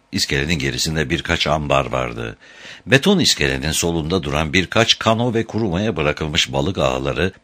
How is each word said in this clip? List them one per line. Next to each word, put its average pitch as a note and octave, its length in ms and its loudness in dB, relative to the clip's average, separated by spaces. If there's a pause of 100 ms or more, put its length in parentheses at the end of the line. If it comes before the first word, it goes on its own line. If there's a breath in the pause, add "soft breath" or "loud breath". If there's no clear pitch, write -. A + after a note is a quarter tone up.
(120)
İskelenin D2 420 0
gerisinde C#2 560 -2
birkaç E2 360 0
ambar C#2 400 2
vardı. A#1 500 -6 (500 loud breath)
Beton F3+ 320 4
iskelenin C#2+ 540 0
solunda E2 500 0
duran C#2+ 300 -2
birkaç F#2+ 460 2
kano A2+ 360 2
ve A2+ 100 2
kurumaya G#2+ 520 0
bırakılmış D2+ 560 0
balık D2 260 0
ağları C2+ 540 0 (120)